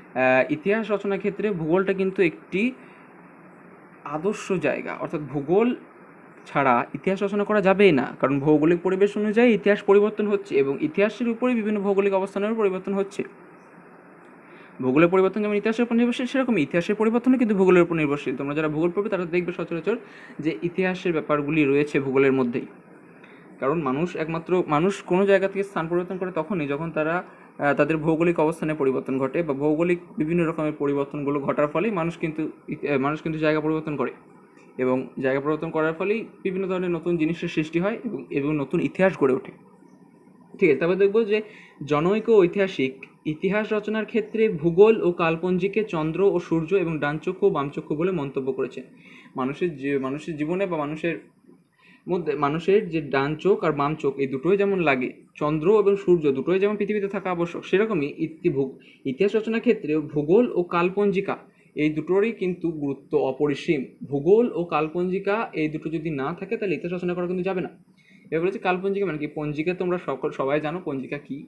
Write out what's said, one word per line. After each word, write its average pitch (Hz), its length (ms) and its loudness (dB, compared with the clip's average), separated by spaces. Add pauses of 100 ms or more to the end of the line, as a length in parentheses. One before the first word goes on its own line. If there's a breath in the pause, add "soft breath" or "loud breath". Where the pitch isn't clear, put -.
(140 loud breath)
আহ, 131 380 4
ইতিহাস 202 380 0
রচনার 202 280 0
ক্ষেত্রে 196 320 -2
ভূগোলটা 185 420 0
কিন্তু 190 300 0
একটি 190 500 0 (1300 loud breath)
আদর্শ 180 480 -4
জায়গা। 139 420 -2
অর্থাৎ 160 260 -6
ভূগোল 151 560 0 (720)
ছাড়া 135 480 4
ইতিহাস 190 280 -2
রচনা 202 220 -2
করা 214 160 2
যাবেই 190 320 6
না, - 280 0
কারণ 139 200 2
ভৌগোলিক 156 400 4
পরিবেশ 190 360 2
অনুযায়ী 214 380 4
ইতিহাস 202 280 2
পরিবর্তন 208 440 4
হচ্ছে 196 320 0
এবং 139 220 2
ইতিহাসের 208 480 0
উপরেই 240 260 0
বিভিন্ন 214 260 0
ভৌগোলিক 196 320 0
অবস্থানের 196 420 -2
পরিবর্তন 196 400 -2
হচ্ছে। 196 280 -4 (1600 loud breath)
ভূগোলের 139 260 4
পরিবর্তন 190 340 2
যেমন 208 120 0
ইতিহাসের 220 280 0
উপর 233 120 -2
নির্ভরশীল, 240 320 0
সেরকম 247 320 0
ইতিহাসের 170 360 0
পরিবর্তনও 233 440 2
কিন্তু 220 160 2
ভূগোলের 185 280 6
উপর 170 140 0
নির্ভরশীল। 143 400 0
তোমরা 143 180 -4
যারা 156 140 0
ভূগোল 160 220 0
পড়বে 202 180 -4
তারা 185 160 -2
দেখবে 175 280 -2
সচরাচর 170 440 -4 (440 loud breath)
যে 147 220 -2
ইতিহাসের 185 500 -2
ব্যাপারগুলি 151 520 0
রয়েছে 143 360 2
ভূগোলের 135 320 4
মধ্যেই। 127 340 0 (920 loud breath)
কারণ 151 220 0
মানুষ 143 340 -2
একমাত্র, 165 500 -2
মানুষ 156 360 0
কোনো 185 240 2
জায়গা 190 220 4
থেকে 196 160 -4
স্থান 165 240 -6
পরিবর্তন 180 300 -2
করে 185 140 -6
তখনই 160 340 -4
যখন 147 240 -4
তারা, 160 320 -2 (360 loud breath)
আহ, 143 160 2
তাদের 151 220 2
ভৌগোলিক 165 440 2
অবস্থানে 156 340 0
পরিবর্তন 135 440 0
ঘটে 135 240 0
বা 151 120 -2
ভৌগোলিক 156 440 2 (200)
বিভিন্ন 165 280 2
রকমের 156 260 -2
পরিবর্তনগুলো 143 680 -2
ঘটার 143 260 0
ফলেই 165 240 -2
মানুষ 170 280 -2
কিন্তু 156 320 -4 (180)
ইতি-, 151 220 -6
আহ, 139 80 2
মানুষ 147 240 -2
কিন্তু 156 160 -4
জায়গা 156 220 2
পরিবর্তন 156 360 -2
করে 127 160 -2 (680 loud breath)
এবং 127 300 0 (120)
জায়গা 135 200 0
পরিবর্তন 151 300 -4
করার 160 220 0
ফলেই 196 320 -2 (180)
বিভিন্ন 190 260 -2
ধরনের 185 220 -2
নতুন 175 260 -2
জিনিসের 165 320 -2
সৃষ্টি 165 320 -2
হয় 208 240 -2
এবং, 208 260 -6
এবং 147 260 0
নতুন 156 240 -2
ইতিহাস 175 380 0
গড়ে 131 160 4
ওঠে। - 180 -6 (1080)
ঠিক 180 120 6
আছে, 131 80 4
তারপর 175 160 2
দেখবো 196 300 4
যে 214 180 0 (440 loud breath)
জনৈক 180 440 2
ঐতিহাসিক 185 760 2 (180)
ইতিহাস 190 480 -2
রচনার 214 340 -2
ক্ষেত্রে 220 420 0
ভূগোল 175 540 4
ও 175 100 2
কালপঞ্জিকে 180 720 0
চন্দ্র 160 380 -2
ও 185 160 4
সূর্য 165 360 -2
এবং 165 240 0
ডানচক্ষু 156 480 -2
ও 190 40 6
বামচক্ষু 151 460 -4
বলে 175 140 0
মন্তব্য 135 420 -4
করেছেন। 127 320 -6 (520 loud breath)
মানুষের 139 400 -4
জী-, 139 220 -2
মানুষের 143 380 -6
জীবনে 175 300 -2
বা 175 100 -4
মানুষের 156 560 -6 (760 soft breath)
মধ্যে, 165 260 -2
মানুষের 165 540 0
যে 160 120 -4
ডান 139 360 -2
চোখ 202 280 0
আর 156 80 2
বাম 143 220 -2
চোখ 139 240 -4
এই 139 80 0
দুটোই 135 300 0
যেমন 196 240 0
লাগে, 135 320 0 (220)
চন্দ্র 156 440 2
এবং 196 180 4
সূর্য 165 360 2
দুটোই 147 260 0
যেমন 202 180 0
পৃথিবীতে 202 320 -2
থাকা 196 220 -6
আবশ্যক, 170 340 -4
সেরকমই 185 540 0
ইতি-, 160 340 -2
ভূ-, 135 260 -2 (260 loud breath)
ইতিহাস 196 320 0
রচনার 220 240 0
ক্ষেত্রে 160 380 0
ভূগোল 151 560 2
ও 180 80 0
কালপঞ্জিকা 180 760 0 (360 soft breath)
এই 151 160 0
দুটোরই 180 420 0
কিন্তু 180 380 -4
গুরুত্ব 143 480 -4
অপরিসীম। 139 640 0 (200)
ভূগোল 160 500 4
ও 170 100 -2
কালপঞ্জিকা 180 880 -2
এই 156 160 -2
দুটো 151 220 -6
যদি 165 200 -4
না 143 240 -4
থাকে 190 220 -6
তাহলে 196 180 -2
ইতিহাস 175 180 -6
রচনা 175 220 -4
করা 180 120 -4
কিন্তু 180 160 -4
যাবে 185 180 -2
না। 135 80 -6 (640 soft breath)
এবার 160 100 0
বলেছে 196 180 -2
কালপঞ্জিকা 190 480 -2
মানে 151 120 -4
কি? 147 80 -4
পঞ্জিকা 151 480 -4
তোমরা 180 240 -2
সকল, 143 320 -4
সবাই 147 300 0
জানো 170 240 -4
পঞ্জিকা 139 340 -6
কি, 139 300 -12